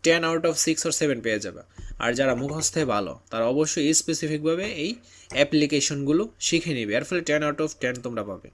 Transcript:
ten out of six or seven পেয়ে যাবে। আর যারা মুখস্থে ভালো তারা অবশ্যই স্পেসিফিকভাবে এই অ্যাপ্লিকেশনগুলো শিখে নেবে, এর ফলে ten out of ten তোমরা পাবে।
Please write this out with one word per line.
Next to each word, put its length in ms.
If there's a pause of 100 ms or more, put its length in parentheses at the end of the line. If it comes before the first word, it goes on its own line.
ten 160 (100)
out 200
of 40 (100)
six 120 (120)
or 120
seven 260
পেয়ে 180
যাবে। 180 (420)
আর 140
যারা 240
মুখস্থে 400 (120)
ভালো 180 (200)
তারা 200
অবশ্যই 360 (120)
স্পেসিফিকভাবে 640 (180)
এই 60 (460)
অ্যাপ্লিকেশনগুলো 880 (240)
শিখে 320
নেবে, 200
এর 100
ফলে 200
ten 200
out 160
of 60 (120)
ten 120 (120)
তোমরা 240
পাবে। 240